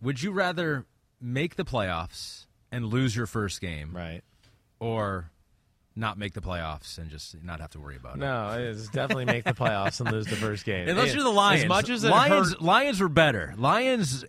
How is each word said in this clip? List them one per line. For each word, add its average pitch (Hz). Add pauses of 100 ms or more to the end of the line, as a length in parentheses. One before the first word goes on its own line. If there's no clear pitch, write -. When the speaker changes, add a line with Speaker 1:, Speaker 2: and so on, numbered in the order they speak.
Speaker 1:
Would 127
you 202
rather 175 (340)
make 131
the 190
playoffs 90 (260)
and 120
lose 120
your 117
first 101
game, 80
Speaker 2:
Right. 85 (580)
Speaker 1:
or 101 (640)
not 110
make 101
the 98
playoffs 82
and 82
just 76
not 82
have 80
to 76
worry 71
about 64
it? 71
Speaker 2:
No, 120
it's 110
definitely 131
make 117
the 131
playoffs 104
and 113
lose 110
the 110
first 104
game. 95
Speaker 1:
Unless 185
Speaker 2:
And 262
Speaker 1:
you're 285
the 247
Lions. 202
Speaker 2:
as 170
much 214
as 233
it 226
Speaker 1:
Lions, 196
Speaker 2:
hurt 175
Speaker 1:
Lions 214
were 185
better. 131
Lions' 165